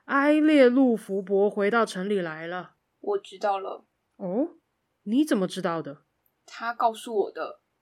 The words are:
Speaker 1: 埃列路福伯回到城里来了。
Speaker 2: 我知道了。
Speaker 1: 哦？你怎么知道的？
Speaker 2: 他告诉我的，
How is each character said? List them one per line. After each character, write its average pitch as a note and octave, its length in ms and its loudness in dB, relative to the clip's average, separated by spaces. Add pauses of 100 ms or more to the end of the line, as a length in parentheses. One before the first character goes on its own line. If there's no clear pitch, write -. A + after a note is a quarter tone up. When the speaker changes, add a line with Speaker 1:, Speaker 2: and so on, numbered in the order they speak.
Speaker 1:
埃 C#4 280 2
列 D4+ 340 6
路 B3 300 4
福 G3 240 -6
伯 G3 280 2
回 G3+ 200 0
到 A3+ 160 2
城 F#3+ 240 -6
里 G#3 100 0
来 D#3+ 280 -8
了。 F3 280 -10 (240)
Speaker 2:
我 G3+ 180 -2
知 G3 200 -14
道 G3 220 -2
了。 F#3+ 260 -12 (300)
Speaker 1:
哦？ G#3+ 400 -4 (480)
你 A#3+ 200 0
怎 D4+ 140 0
么 F#3 100 0
知 F3+ 140 -10
道 E3 200 -4
的？ C#3+ 220 -16 (420)
Speaker 2:
他 A#3 280 -10
告 A#3 200 0
诉 A3+ 300 -12
我 - 80 -8
的， D3 300 -12 (200)